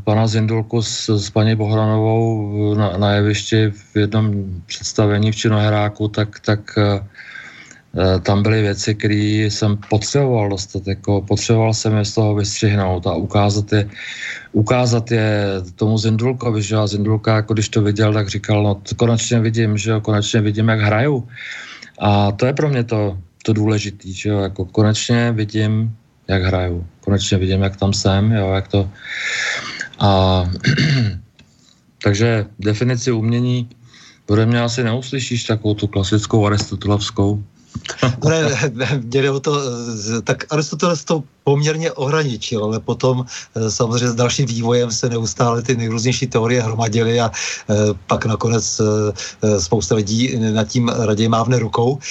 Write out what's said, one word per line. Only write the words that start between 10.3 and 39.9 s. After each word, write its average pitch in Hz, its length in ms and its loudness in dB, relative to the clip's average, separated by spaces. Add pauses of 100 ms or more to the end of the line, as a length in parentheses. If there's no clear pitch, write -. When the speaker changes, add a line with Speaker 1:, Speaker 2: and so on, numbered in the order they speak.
Speaker 1:
dostat, 95 380 -6
jako 98 340 -2
potřeboval 110 540 2
jsem 110 220 0
je 107 80 2
z 104 100 -4
toho 107 200 2
vystřihnout 98 720 0
a 90 80 0
ukázat 104 580 0
je, 104 160 2 (640)
ukázat 120 580 2
je 110 180 2 (480)
tomu 110 220 2
Zindulkovi, 113 640 0
že? 107 140 -2
A 107 100 2
Zindulka, 107 500 0
jako 107 180 0
když 110 140 0
to 110 140 2
viděl, 104 300 2
tak 104 160 0
říkal: 101 340 0
„No, 104 120 2
t-, - 200 -8
konečně 117 460 2
vidím, 113 360 2
že 104 140 -2
jo, 110 100 0
konečně 107 400 0
vidím, 107 280 2
jak 113 120 2
hraju.“ 113 480 0 (680)
A 101 340 4
to 101 140 0
je 135 60 2
pro 151 160 0
mě 127 160 0
to, 104 340 -2 (240)
to 110 100 0
důležitý, 104 600 0
že 92 160 -6
jo, 104 120 0
jako 95 240 -4
konečně 110 680 2
vidím, 110 640 -2 (320)
jak 95 140 0
hraju, 90 440 -2 (140)
konečně 98 380 0
vidím, 95 240 2
jak 98 140 0
tam 98 160 0
jsem, 101 400 2
jo, 98 200 2
jak 95 160 -2
to, 98 220 0 (1080)
a 101 120 2 (1080)
<clears throat> - 840 -20
takže 107 440 2 (120)
definici 120 540 0
umění 120 560 0 (580)
ode 110 200 4
mě 120 140 2
asi 120 220 -2
neuslyšíš 120 600 -2
takovou 107 300 0
tu 104 120 -2
klasickou 104 600 2
aristotelovskou. 104 960 0 (340)
Speaker 2:
<laughs> 127 520 -2
Ne, 156 200 2 (260)
ne, 120 140 -4 (160)
jde 135 260 0
o 135 100 -2
to, 151 120 0 (400)